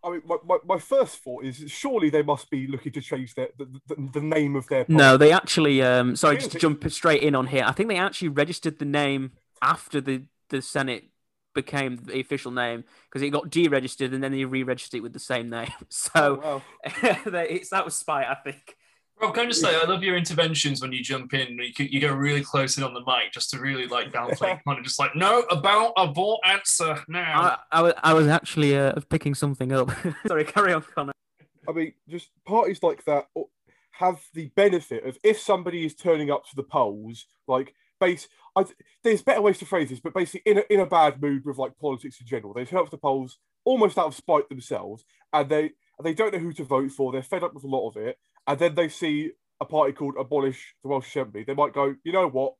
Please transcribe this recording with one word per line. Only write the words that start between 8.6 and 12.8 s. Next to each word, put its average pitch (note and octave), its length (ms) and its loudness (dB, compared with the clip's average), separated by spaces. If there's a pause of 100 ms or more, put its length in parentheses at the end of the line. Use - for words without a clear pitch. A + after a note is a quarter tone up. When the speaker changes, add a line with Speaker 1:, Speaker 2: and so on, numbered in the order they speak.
Speaker 2:
the D3+ 60 -4
name C#3 480 -2 (280)
after D3 400 0
the, C3+ 220 -4 (280)
the C3+ 120 -4
Senate C3 480 -6 (440)
became C3+ 420 -4
the B2 240 -8
official C3+ 320 -8
name, A#2 320 -4 (260)